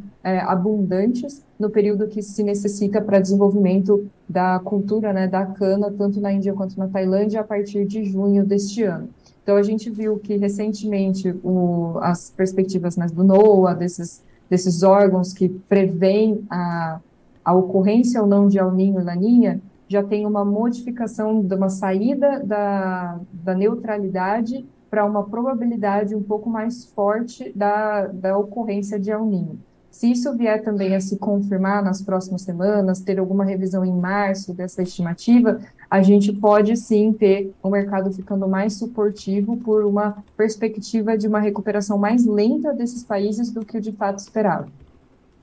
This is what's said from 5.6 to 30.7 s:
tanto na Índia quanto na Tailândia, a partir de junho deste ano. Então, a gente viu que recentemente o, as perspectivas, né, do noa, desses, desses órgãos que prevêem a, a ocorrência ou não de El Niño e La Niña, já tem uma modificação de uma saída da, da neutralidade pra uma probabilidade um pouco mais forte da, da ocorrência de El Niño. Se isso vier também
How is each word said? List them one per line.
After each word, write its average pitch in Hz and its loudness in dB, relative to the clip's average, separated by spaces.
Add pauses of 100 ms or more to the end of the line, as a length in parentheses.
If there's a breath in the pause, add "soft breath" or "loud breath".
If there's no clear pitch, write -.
tanto 202 -2
na 202 -2
Índia 196 0
quanto 190 -6
na 190 -2
Tailândia, 196 0
a - -6
partir 202 -2
de 208 -4
junho 196 2
deste 202 0
ano. 170 -4 (340 soft breath)
Então, 202 2
a 202 4
gente 220 -2
viu 214 -4
que 208 -4
recentemente 202 -2
o, 175 0
as 175 -2
perspectivas, 185 -2
né, 175 -2
do 165 0
noa, 190 8
desses, 175 -8 (260 soft breath)
desses 180 2
órgãos 190 6
que 185 0
prevêem 196 2
a, 170 -4 (440)
a 170 4
ocorrência 196 4
ou 208 4
não 202 6
de 196 4
El 185 2
Niño 185 2
e - -2
La 175 -4
Niña, 202 4 (280)
já 202 0
tem 208 -2
uma 208 0
modificação 220 -2
de 190 -2
uma 190 0
saída 214 0
da, 190 -2 (140)
da 180 -4
neutralidade 208 -2 (260)
pra 208 0
uma 208 0
probabilidade 220 -2
um 208 -2
pouco 214 -4
mais 226 -6
forte 220 -4
da, 208 0
da 190 -2
ocorrência 202 -4
de 190 -4
El 214 -2
Niño. 170 -4 (320)
Se - 0
isso 247 -2
vier 214 0
também 196 0